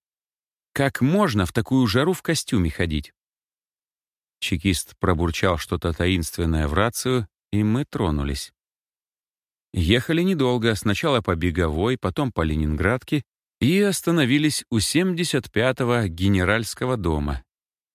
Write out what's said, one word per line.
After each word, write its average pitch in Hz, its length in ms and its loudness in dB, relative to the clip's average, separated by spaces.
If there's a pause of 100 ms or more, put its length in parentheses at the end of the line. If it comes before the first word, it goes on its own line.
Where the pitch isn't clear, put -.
(720)
Как 139 280 -2
можно 139 440 2
в - 80 -6
такую 131 320 2
жару 131 280 2
в - 100 -8
костюме 95 480 0
ходить?" 78 420 -4 (1300)
Чекист - 580 -2
пробурчал 85 640 0
что-то 87 340 -4
таинственное 80 720 0
в 73 60 -4
рацию, 117 540 0 (240)
и 104 100 0
мы 110 240 0
тронулись. 73 680 -4 (1160)
Ехали 117 520 2
недолго, 123 500 2
сначала 110 480 0
по 92 140 0
Беговой, 85 640 0
потом 117 320 -2
по - 100 -4
Ленинградке, 78 800 -2 (360)
и 190 220 2
остановились 151 880 0
у 113 100 0
семьдесят 165 720 0
пятого 120 560 0
Генеральского 101 920 0
дома. 76 460 -2 (520)